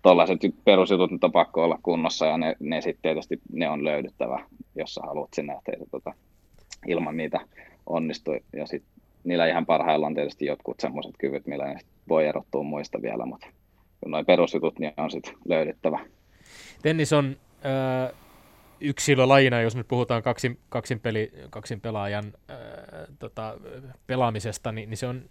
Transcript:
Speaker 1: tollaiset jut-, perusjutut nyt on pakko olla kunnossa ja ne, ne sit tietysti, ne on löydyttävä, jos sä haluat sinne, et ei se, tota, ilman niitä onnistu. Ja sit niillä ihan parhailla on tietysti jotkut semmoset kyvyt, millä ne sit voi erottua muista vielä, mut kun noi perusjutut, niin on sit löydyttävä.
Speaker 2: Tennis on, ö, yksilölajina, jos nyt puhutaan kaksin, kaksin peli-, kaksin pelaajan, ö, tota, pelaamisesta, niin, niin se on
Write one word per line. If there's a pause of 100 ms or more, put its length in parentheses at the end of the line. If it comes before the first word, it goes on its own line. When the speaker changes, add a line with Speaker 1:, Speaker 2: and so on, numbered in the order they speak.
Speaker 1:
tollaiset
jut-, (100)
perusjutut
nyt
on
pakko
olla
kunnossa
ja
ne,
ne
sit
tietysti, (120)
ne
on
löydyttävä, (360)
jos
sä
haluat
sinne,
et
ei
se,
tota, (760)
ilman
niitä (460)
onnistu. (220)
Ja
sit (400)
niillä
ihan
parhailla
on
tietysti
jotkut
semmoset
kyvyt,
millä
ne
sit (220)
voi
erottua
muista
vielä,
mut (560)
kun
noi
perusjutut,
niin
on
sit (120)
löydyttävä. (840)
Speaker 2:
Tennis
on, (760)
ö, (680)
yksilölajina,
jos
nyt
puhutaan
kaksin, (100)
kaksin
peli-, (180)
kaksin
pelaajan,
ö, (680)
tota, (500)
pelaamisesta,
niin,
niin
se
on